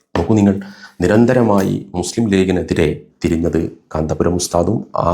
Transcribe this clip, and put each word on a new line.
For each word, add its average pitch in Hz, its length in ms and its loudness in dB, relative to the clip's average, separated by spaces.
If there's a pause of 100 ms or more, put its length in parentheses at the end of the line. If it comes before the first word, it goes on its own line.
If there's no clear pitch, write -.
(140)
നോക്കൂ 107 200 0
നിങ്ങൾ, 101 200 4 (460)
നിരന്തരമായി 104 760 2 (200)
മുസ്ലിം 90 360 -4
ലീഗിനെതിരെ 90 580 0 (300)
തിരിഞ്ഞത് 82 420 -2 (300)
കാന്തപുരം 78 440 -2
ഉസ്താദും 87 460 -2 (160)
ആ - 180 0